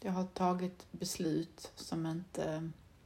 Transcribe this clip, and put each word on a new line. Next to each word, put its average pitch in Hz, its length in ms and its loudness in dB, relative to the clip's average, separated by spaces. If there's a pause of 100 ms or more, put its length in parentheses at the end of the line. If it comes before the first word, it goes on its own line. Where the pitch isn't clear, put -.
Jag 196 120 0
har 185 120 2
tagit 180 680 2
beslut 165 840 -2
som 165 320 -2
inte 160 640 -2 (360)